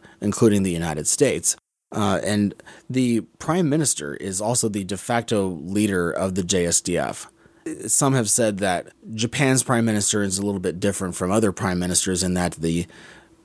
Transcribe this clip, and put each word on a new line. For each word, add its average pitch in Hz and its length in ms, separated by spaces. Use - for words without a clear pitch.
including 104 420
the 95 80
United 82 380
States. - 480
Uh, 101 300
and 104 320
the 123 340
prime 165 300
minister 131 460
is 95 260
also 113 280
the 101 160
de 95 120
facto 113 520
leader 92 640
of 95 240
the 98 80
J 87 200
S 85 160
D 87 160
F. 65 320
Some 135 260
have 113 160
said 110 280
that 92 340
Japan's 131 500
prime 117 200
minister 107 380
is 95 160
a 101 80
little 98 140
bit 87 180
different 95 380
from 90 160
other 110 180
prime 90 300
ministers 90 420
in 90 120
that 87 180
the, 85 340